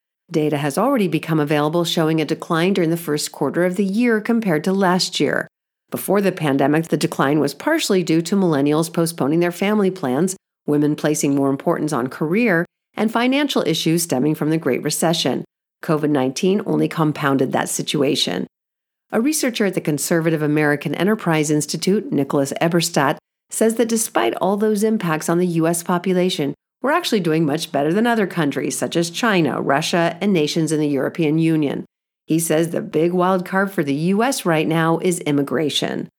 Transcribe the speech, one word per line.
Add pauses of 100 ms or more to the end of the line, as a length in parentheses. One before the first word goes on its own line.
(280)
Data
has
already
become
available
showing
a
decline
during
the
first
quarter
of
the
year
compared
to
last
year. (460)
Before
the
pandemic,
the
decline
was
partially
due
to
millennials
postponing
their
family
plans, (320)
women
placing
more
importance
on
career, (300)
and
financial
issues
stemming
from
the
Great
Recession. (400)
covid
nineteen
only
compounded
that
situation. (640)
A
researcher
at
the
Conservative
American
Enterprise
Institute,
Nicholas
Eberstadt, (300)
says
that
despite
all
those
impacts
on
the
U
S
population, (300)
we're
actually
doing
much
better
than
other
countries
such
as
China,
Russia,
and
nations
in
the
European
Union. (420)
He
says
the
big
wild
card
for
the
U
S
right
now
is
immigration. (100)